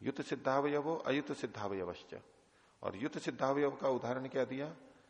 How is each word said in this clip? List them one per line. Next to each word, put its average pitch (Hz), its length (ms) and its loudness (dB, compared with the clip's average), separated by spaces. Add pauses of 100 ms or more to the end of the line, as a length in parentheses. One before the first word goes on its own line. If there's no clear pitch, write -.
युत 131 180 -2
सिद्धावयवो, 143 720 2
अयुत 143 360 0
सिद्धावयवश्च। 98 920 -4 (600)
और 98 120 -2
युत 131 220 -4
सिद्धावयव 139 580 2
का 139 140 2
उदाहरण 127 380 0
क्या 131 180 2
दिया? 139 300 -6 (340)